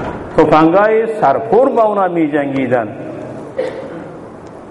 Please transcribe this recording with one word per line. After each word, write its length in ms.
تفنگای 680
سرپر 480
با 140
اونا 240
می‌جنگیدند، 840